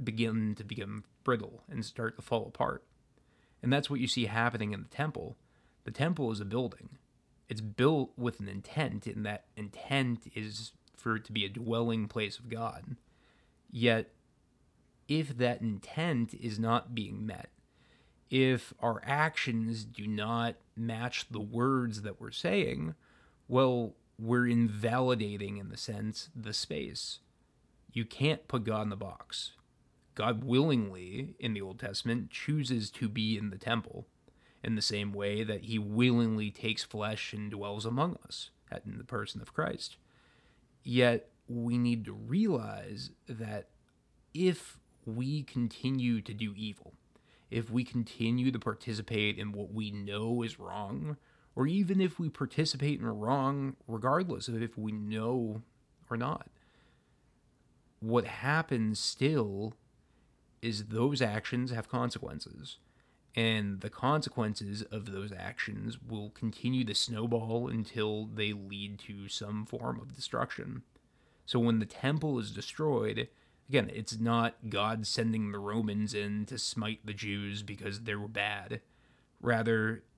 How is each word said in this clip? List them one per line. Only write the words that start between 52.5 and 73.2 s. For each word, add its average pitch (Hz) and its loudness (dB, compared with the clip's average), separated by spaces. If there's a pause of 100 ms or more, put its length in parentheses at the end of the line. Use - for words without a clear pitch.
in 117 -4
wrong 135 0 (140)
regardless 131 0
of 113 -2
if 113 -4
we 107 -2
know 110 0 (460)
or 120 -2
not, 123 -2 (1500)
what 110 4
happens 127 2
still 110 2 (880)
is 107 -2
those 120 2
actions 123 0
have 113 -4
consequences, - -4 (560)
and 107 2
the 107 -6
consequences 107 0
of 110 -6
those 98 -6
actions 104 -6
will 107 -6
continue 123 0
to 107 -2
snowball 117 0
until 107 0
they 107 0
lead 101 -8
to 98 -12
some 107 -4
form 120 -4
of 131 -12
destruction. 123 -4 (640)
So - 2
when 117 6
the 104 0
temple 143 0
is 107 -4
destroyed, 113 0 (400)